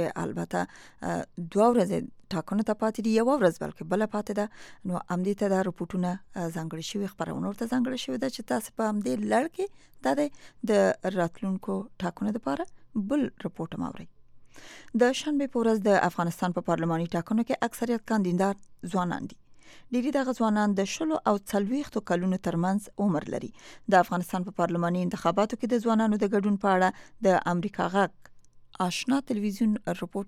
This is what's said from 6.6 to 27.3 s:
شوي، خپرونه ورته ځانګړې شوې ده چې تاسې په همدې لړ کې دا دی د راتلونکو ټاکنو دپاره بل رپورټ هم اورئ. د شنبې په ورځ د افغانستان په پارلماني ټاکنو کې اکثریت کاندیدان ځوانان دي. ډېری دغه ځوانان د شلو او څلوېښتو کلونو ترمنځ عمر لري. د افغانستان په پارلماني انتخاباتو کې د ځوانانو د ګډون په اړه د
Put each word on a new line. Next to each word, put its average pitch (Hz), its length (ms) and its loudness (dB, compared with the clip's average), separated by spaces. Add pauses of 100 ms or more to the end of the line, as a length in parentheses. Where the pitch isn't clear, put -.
شوي، 202 160 -4
خپرونه 170 400 -6
ورته 202 180 -4
ځانګړې 254 380 0
شوې 254 140 -4
ده 262 120 -2
چې 254 120 -8 (100)
تاسې 233 260 -2
په 226 120 0
همدې 214 240 -2 (200)
لړ 240 120 4 (100)
کې 381 100 -2 (380)
دا 269 100 2
دی 294 140 2 (360)
د 214 80 0 (480)
راتلونکو 190 680 -2 (100)
ټاکنو 190 320 -2
دپاره 269 340 -4 (300)
بل 226 320 2 (180)
رپورټ 165 300 -8
هم - 80 -4
اورئ. - 240 -8 (880)
د 240 160 6
شنبې 285 360 -2
په 254 160 -2
ورځ 220 260 2
د 196 200 6
افغانستان 175 420 -2
په 175 100 -4
پارلماني 165 440 0
ټاکنو 180 380 -2
کې 262 180 -2
اکثریت 240 520 -2
کاندیدان 190 420 2 (300)
ځوانان 175 460 -2
دي. - 60 -20 (560)
ډېری 247 240 0
دغه 262 220 0
ځوانان 208 400 2
د 190 140 0
شلو 311 240 0 (120)
او 208 80 4
څلوېښتو 208 760 -2
کلونو 185 260 2 (100)
ترمنځ 180 340 0 (240)
عمر 165 180 2 (120)
لري. - 160 -6 (400)
د - 20 8 (120)
افغانستان 180 440 -4
په - 120 -10
پارلماني 175 440 0
انتخاباتو 196 540 0
کې 247 140 -2
د 233 120 0
ځوانانو 220 380 2
د - 100 4
ګډون 202 300 2
په 208 120 4
اړه 185 140 6 (380)
د 185 120 8 (140)